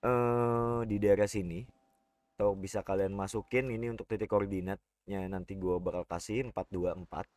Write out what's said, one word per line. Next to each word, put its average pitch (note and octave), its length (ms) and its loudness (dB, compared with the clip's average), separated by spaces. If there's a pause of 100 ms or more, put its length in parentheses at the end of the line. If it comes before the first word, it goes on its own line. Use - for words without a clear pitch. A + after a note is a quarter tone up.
Eh, A#2+ 840 2
di G#2 120 0
daerah G2+ 320 6
sini. F2+ 320 -4 (720)
Atau G2+ 240 2
bisa G2 240 -4
kalian G2 320 0
masukin A2 560 -2
ini A#2 200 -4
untuk A2+ 200 -8
titik G#2 200 -2
koordinatnya G2 1000 -2
nanti F#2+ 280 -6
gua F2+ 200 0
bakal F2+ 280 -4
kasih A2 440 -4
empat - 200 -4
dua F2+ 280 0
empat. - 280 -8 (100)